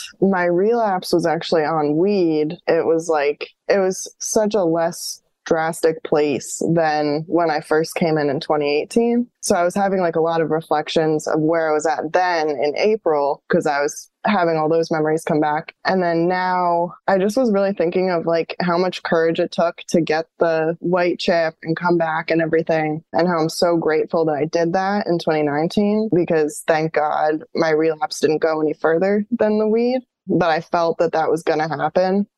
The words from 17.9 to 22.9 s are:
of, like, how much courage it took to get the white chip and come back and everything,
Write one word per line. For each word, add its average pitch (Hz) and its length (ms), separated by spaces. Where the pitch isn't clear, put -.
of, 165 160
like, 165 340
how 175 160
much 180 240
courage 165 380
it 170 120
took 170 260
to 175 140
get 156 260
the 165 440
white 175 360
chip 165 460
and 160 120
come 175 220
back 160 320
and 165 140
everything, 160 600